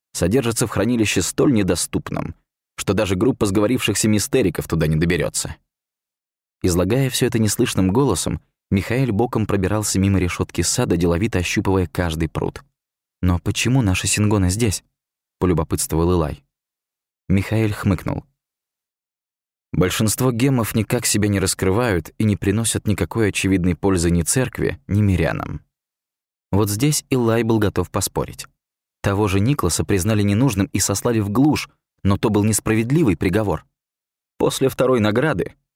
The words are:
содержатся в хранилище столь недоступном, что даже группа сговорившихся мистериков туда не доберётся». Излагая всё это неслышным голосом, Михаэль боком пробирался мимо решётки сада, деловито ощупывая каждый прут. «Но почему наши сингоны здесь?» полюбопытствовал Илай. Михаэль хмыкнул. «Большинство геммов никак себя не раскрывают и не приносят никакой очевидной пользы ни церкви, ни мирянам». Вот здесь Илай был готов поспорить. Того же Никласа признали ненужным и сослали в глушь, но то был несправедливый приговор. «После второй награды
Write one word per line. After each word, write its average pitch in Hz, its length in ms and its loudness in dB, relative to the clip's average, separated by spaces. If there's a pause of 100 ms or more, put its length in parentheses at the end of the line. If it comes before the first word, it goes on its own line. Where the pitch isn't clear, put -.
(140)
содержатся 117 520 0
в 107 60 -4
хранилище 107 500 0
столь 139 320 2
недоступном, - 840 -2 (400)
что - 180 -4
даже 98 220 0
группа 117 300 0
сговорившихся 104 640 0
мистериков 107 600 0
туда 80 200 0
не 78 80 0
доберётся». 78 640 -2 (1080)
Излагая 95 460 0
всё 127 160 -2
это 120 140 0
неслышным 104 520 0
голосом, 117 480 0 (300)
Михаэль 117 420 0
боком 110 340 0
пробирался 101 540 -2
мимо 98 200 4
решётки 87 420 -2
сада, 104 340 0
деловито 87 440 0
ощупывая 95 480 0
каждый 82 420 -2
прут. - 340 -6 (580)
«Но 90 180 2
почему 123 420 0
наши 95 260 0
сингоны 104 420 2
здесь?» 104 340 -2 (560)
полюбопытствовал 82 720 0
Илай. 78 320 -2 (840)
Михаэль 104 460 0
хмыкнул. - 520 -4 (1500)
«Большинство 107 580 0
геммов 123 440 0
никак 120 300 -2
себя 104 220 0
не 101 120 2
раскрывают 95 800 0
и 110 80 0
не 104 120 2
приносят 107 500 -2
никакой 101 420 0
очевидной 90 460 0
пользы 90 360 0
ни 85 100 2
церкви, - 640 -2
ни 101 140 2
мирянам». 82 600 0 (920)
Вот 101 180 2
здесь 139 400 -2
Илай 117 340 2
был 113 160 2
готов 92 300 0
поспорить. - 560 -6 (560)
Того 101 260 2
же 98 120 0
Никласа 98 440 0
признали 101 380 0
ненужным 101 460 2
и - 120 -4
сослали 110 400 0
в 101 100 -2
глушь, 127 400 2 (340)
но 98 140 2
то - 120 0
был 104 140 2
несправедливый 110 720 2
приговор. 95 480 -2 (720)
«После 139 320 0
второй 127 300 0
награды 107 560 0 (200)